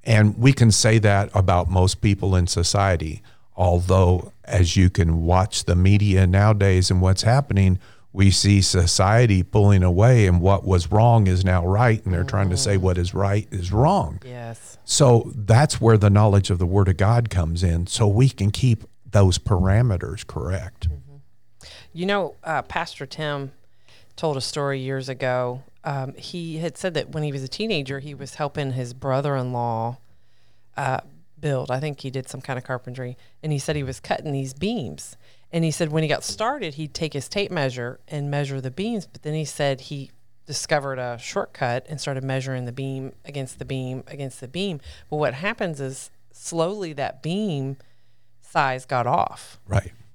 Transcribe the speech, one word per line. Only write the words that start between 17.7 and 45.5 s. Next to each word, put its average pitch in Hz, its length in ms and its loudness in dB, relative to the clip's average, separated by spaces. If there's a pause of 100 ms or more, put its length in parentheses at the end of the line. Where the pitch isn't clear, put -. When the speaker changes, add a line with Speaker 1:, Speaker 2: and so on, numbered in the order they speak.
Speaker 1:
so 110 200 0
we 123 220 4
can 101 220 -2
keep - 340 0 (240)
those 98 280 4
parameters 95 880 0
correct. 82 600 -8
Speaker 2:
Mm-hmm. - 800 -12 (240)
You 170 140 -8
know, 196 380 -4
uh, 151 180 -4
Pastor - 440 -8
Tim 143 460 -8 (640)
told 147 220 -4
a 127 40 -4
story 139 380 -6
years 131 300 -8
ago. 127 540 -4 (200)
Um, 135 320 -8
he 165 440 -12
had 165 180 -8
said 180 160 -8
that 147 160 -6
when 151 140 -6
he 147 100 -6
was 135 100 -8
a 131 60 -10
teenager, 143 500 -6
he 143 140 -14
was 135 220 -16
helping 143 380 -6
his 123 200 -8
brother-in-law, 127 1040 -4 (800)
uh, 131 220 -4 (380)
build. 143 320 -6
I 131 120 -4
think 147 180 -8
he 135 100 -12
did 131 200 -10
some 135 120 -14
kind 127 160 -8
of 127 60 -10
carpentry, 123 540 -10 (260)
and 156 80 -4
he 143 80 -2
said 147 160 -6
he 143 80 -6
was 127 160 -10
cutting 151 320 -6
these 135 220 -6
beams. 143 640 -8 (340)
And 165 120 -2
he 160 80 0
said 151 200 -4
when 160 120 0
he 151 60 -4
got - 140 -2
started, 220 500 -6
he'd 151 200 -10
take 160 200 -6
his 139 160 -8
tape 202 220 -4
measure 127 560 -6
and 143 240 -8
measure 139 280 -4
the 127 120 -8
beams, 208 340 -6
but - 160 -20
then 151 140 -8
he 156 100 -4
said 139 360 -4
he 139 300 -14 (360)
discovered 139 500 -4
a 123 240 -8
shortcut - 680 -6
and 151 140 -12
started 135 220 -6
measuring 131 420 -6
the 120 60 -10
beam 135 420 -10 (100)
against 139 360 -12
the 143 60 -12
beam 127 420 -8
against 139 340 -12
the 127 60 -14
beam. 170 340 -8 (280)
But 151 80 -8
what 147 180 -2
happens 180 440 -6